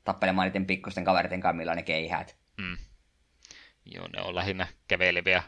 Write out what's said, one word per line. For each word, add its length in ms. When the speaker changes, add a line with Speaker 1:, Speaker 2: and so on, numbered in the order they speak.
Speaker 1:
tappelemaan 440
niiden 180
pikkusten 400
kaveriten 360
kanssa, 160
millä 140
on 60
ne 60
keihäät. 520
Speaker 2:
Mm. 200
Joo, 220
ne 140
on 140
lähinnä 320
käveleviä 600